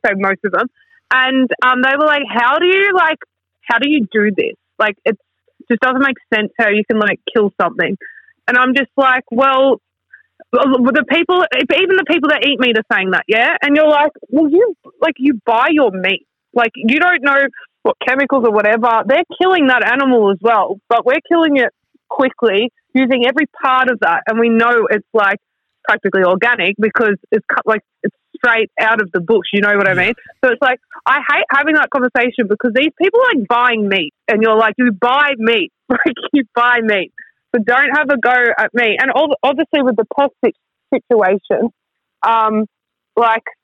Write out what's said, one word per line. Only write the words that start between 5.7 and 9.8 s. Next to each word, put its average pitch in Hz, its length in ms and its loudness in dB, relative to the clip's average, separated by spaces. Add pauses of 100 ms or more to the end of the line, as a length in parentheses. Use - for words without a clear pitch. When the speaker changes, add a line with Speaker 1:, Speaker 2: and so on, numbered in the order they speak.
Speaker 1:
doesn't 262 200 0
make 269 160 -2 (160)
sense 214 260 -2
how 220 100 0
you 208 200 0
can, 220 100 -2
like, 202 200 -2 (140)
kill 208 180 0 (100)
something." 175 360 -4 (500)
And 247 100 0
I'm 254 180 2
just 269 220 -2
like, 262 340 2
"Well, 262 480 2 (720)